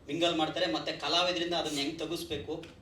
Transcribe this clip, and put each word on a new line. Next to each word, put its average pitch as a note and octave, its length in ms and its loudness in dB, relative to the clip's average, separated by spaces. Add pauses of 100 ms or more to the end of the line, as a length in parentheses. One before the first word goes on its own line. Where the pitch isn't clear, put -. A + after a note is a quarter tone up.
ಮಿಂಗಲ್ E3 280 2
ಮಾಡ್ತಾರೆ, D#3+ 380 2
ಮತ್ತೆ D3+ 180 -2
ಕಲಾವಿದರಿಂದ E3+ 600 2
ಅದನ್ನ D#3 240 0
ಹೆಂಗ್ D#3 220 -2
ತೆಗಿಸ್ಬೇಕು, D#3+ 640 -4 (180)